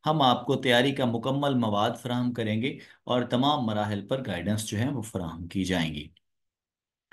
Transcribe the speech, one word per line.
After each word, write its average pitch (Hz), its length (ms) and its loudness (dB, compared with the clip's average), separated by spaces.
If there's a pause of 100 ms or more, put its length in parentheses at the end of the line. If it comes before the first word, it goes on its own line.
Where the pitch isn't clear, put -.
हम 156 180 4
आपको 127 340 4
तैयारी 135 360 4
का 135 140 0
मुकम्मल 135 480 0
मवाद 113 420 2
फराहम 123 360 -2
करेंगे 117 460 -2 (280)
और 120 220 0
तमाम 135 360 2
मराहिल 104 380 -2
पर 131 180 -4
गाइडेंस 98 440 -2
जो 104 140 -4
है, 123 120 0
वो 131 120 -6
फराहम 87 440 -8
की 95 180 -2
जाएंगी। 80 460 -2 (1040)